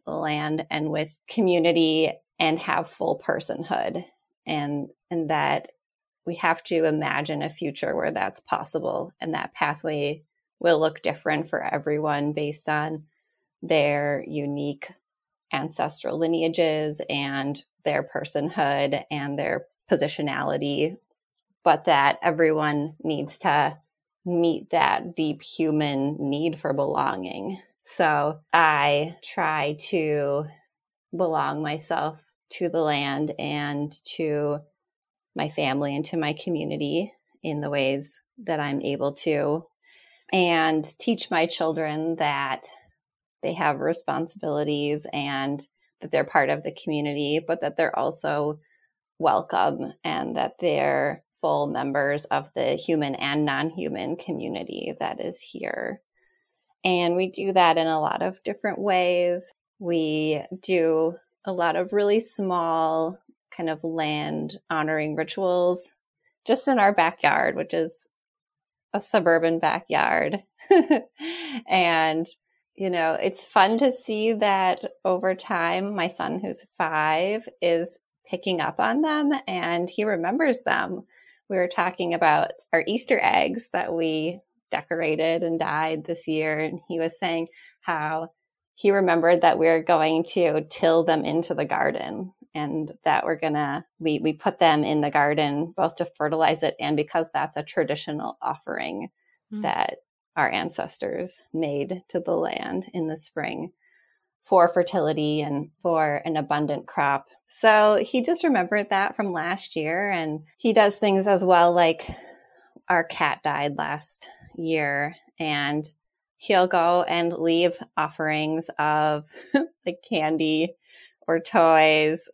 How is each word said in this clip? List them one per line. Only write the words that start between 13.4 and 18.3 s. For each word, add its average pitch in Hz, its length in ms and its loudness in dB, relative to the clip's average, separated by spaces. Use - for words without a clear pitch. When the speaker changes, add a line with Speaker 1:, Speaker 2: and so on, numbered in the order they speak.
Speaker 1:
their 147 640 2
unique 143 640 -6
ancestral 151 640 -4
lineages 165 920 0
and 139 520 -4
their 143 200 0
personhood 143 1080 -2